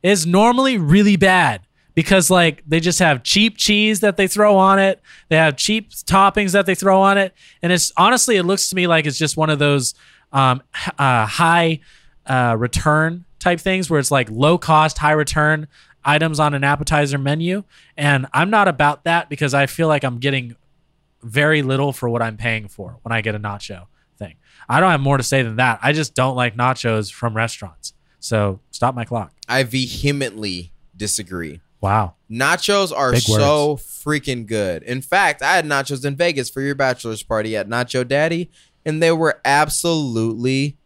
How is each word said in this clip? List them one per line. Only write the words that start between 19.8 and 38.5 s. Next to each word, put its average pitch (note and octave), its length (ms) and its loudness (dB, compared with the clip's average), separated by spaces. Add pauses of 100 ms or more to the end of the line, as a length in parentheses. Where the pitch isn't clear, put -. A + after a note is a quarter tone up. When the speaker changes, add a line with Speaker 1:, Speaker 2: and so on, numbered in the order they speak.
Speaker 1:
like D3 160 0
I'm B2 160 -4
getting C3 360 -4 (680)
very D3 400 0
little C3+ 320 -2
for B2 160 -6
what A#2 120 -2
I'm A2+ 140 -4
paying A2 320 -6
for - 360 -16
when A#2 100 -6
I A2 80 0
get G#2+ 140 -4
a G#2 40 -8
nacho G2+ 460 -12 (320)
thing. F2+ 160 -14 (340)
I C3 140 2
don't F#3 100 4
have D3+ 80 2
more C#3 180 2
to B2+ 60 -2
say C3+ 200 0
than A2 140 -6
that. A#2+ 240 0
I C#3 120 2
just D3+ 220 -4
don't C3 200 0
like A#2+ 220 -2
nachos A#2 560 -2
from A#2 240 -6
restaurants. - 560 -8 (260)
So G#2 400 -2 (120)
stop - 240 -4
my A#2+ 100 -8
clock. A2+ 260 -8 (180)
Speaker 2:
I C3 140 0
vehemently A#2+ 1080 -6 (240)
disagree. F2 640 -8 (220)
Speaker 1:
Wow. G2+ 320 0 (180)
Speaker 2:
Nachos F3 640 0
are C3 160 0
Speaker 1:
Big B2 120 2
Speaker 2:
so C#3+ 480 2
Speaker 1:
words. C#3+ 120 -8
Speaker 2:
freaking C3+ 600 -8
good. G2+ 380 -4
In B2+ 180 -8
fact, F3+ 400 0
I D#3 160 0
had D#3 80 0
nachos C#3 400 -4
in C#3 100 -4
Vegas C#3+ 340 -2
for C3+ 120 -10
your C#3 140 -4
bachelor's B2 480 -4
party A2 340 -4
at G2+ 100 -4
Nacho B2 400 -4
Daddy, E3 420 -2 (360)